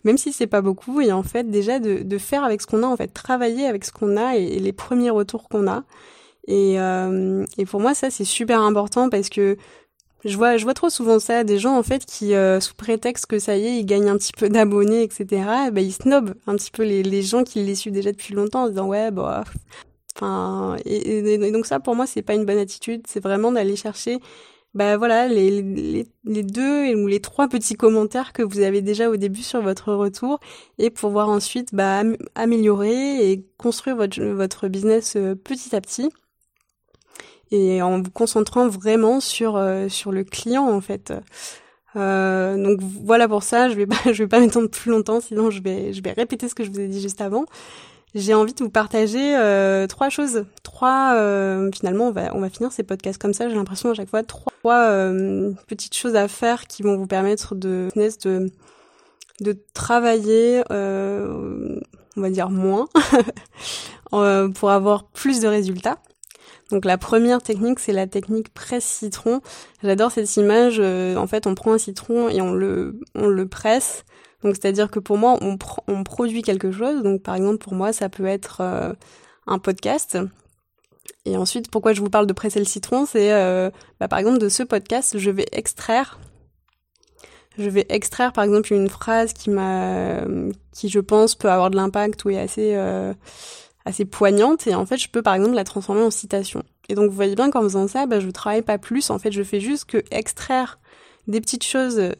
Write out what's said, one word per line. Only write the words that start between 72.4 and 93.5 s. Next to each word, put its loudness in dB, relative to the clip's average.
on 0
le, -2
on 2
le 2
presse. -2
Donc 2
c'est-à-dire 0
que -2
pour 0
moi, 6
on -4
pr-, -10
on -2
produit -4
quelque -2
chose. -2
Donc 0
par -6
exemple, 0
pour -10
moi, -2
ça -4
peut -6
être, -6
euh, -4
un -2
podcast. -4
Et -4
ensuite, -4
pourquoi 2
je -2
vous -2
parle 4
de -2
presser -4
le 0
citron, -2
c'est, 2
euh, 2
bah, -4
par 0
exemple, 4
de 2
ce -2
podcast, -2
je 0
vais 0
extraire, -2
je -4
vais 2
extraire, -2
par 2
exemple, 4
une 4
phrase 0
qui -6
m'a, -2
qui, -6
je 2
pense, 4
peut 0
avoir 4
de 0
l'impact -2
ou 0
est -2
assez, -2
euh, -2